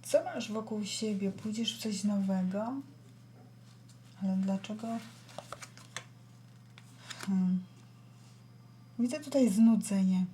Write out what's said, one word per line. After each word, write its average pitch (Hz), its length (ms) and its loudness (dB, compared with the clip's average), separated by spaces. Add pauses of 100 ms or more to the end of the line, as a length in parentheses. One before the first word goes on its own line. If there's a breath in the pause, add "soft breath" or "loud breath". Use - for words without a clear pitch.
co - 200 2
masz 269 280 -8
wokół 214 340 -6
siebie, 196 460 -4
pójdziesz 220 460 -6
w - 40 -12
coś 202 220 -6
nowego, 196 680 0 (1500)
ale 190 140 0
dlaczego? 196 500 -2 (2250 loud breath)
Hmm. 185 440 2 (1400)
Widzę 247 200 0
tutaj 269 300 4
znudzenie. 190 840 6